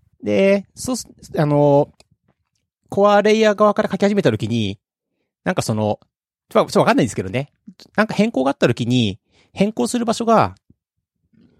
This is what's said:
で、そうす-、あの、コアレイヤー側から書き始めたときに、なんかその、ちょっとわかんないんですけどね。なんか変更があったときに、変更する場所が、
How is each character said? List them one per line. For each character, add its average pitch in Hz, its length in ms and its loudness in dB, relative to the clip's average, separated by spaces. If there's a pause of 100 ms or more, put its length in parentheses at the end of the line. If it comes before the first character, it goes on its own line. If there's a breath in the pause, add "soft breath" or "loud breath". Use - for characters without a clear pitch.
(220)
で、 196 540 0
そ - 160 -8
う 247 40 -6
す-、 - 120 -12 (280)
あ 160 80 0
の、 147 480 2 (960)
コ 202 220 2
ア 202 100 4
レ 214 140 2
イ 220 60 2
ヤ 214 140 2
ー - 20 -
側 208 180 2
か 214 80 -4
ら 202 80 -4
書 196 80 -4
き - 40 -4
始 202 120 2
め 196 80 0
た 147 80 2
と 110 80 0
き 113 80 -6
に、 104 320 -4 (640)
な 180 100 -4
ん - 40 -4
か - 60 -2
そ 117 120 -4
の、 107 240 -2 (520)
ち - 60 -2
ょ 214 60 4
っ - 80 -4
と - 80 0
わ 143 80 4
か 214 80 2
ん - 20 -2
な 226 60 2
い 135 40 0
ん - 0 -
で - 20 0
す - 80 -12
け 101 80 -6
ど 95 60 -10
ね。 127 200 -6 (460)
な 208 80 2
ん - 20 -6
か - 80 -8
変 214 160 0
更 262 140 -2
が 269 80 -2
あ - 20 -4
っ - 20 -20
た - 120 0
と 120 60 0
き 120 120 -6
に、 117 320 0 (340)
変 202 200 -2
更 240 160 -4
す 247 100 -4
る 233 60 -4
場 220 100 -2
所 233 100 -8
が、 175 300 2 (1040)